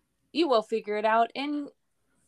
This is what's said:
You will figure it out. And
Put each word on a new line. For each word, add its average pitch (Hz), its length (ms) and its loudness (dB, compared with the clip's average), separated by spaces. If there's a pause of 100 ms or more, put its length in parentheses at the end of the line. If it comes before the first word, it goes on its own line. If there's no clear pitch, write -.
(320)
You 311 160 0
will 226 140 4
figure 208 340 -6
it 214 80 -2
out. 226 320 2
And 285 320 -8 (600)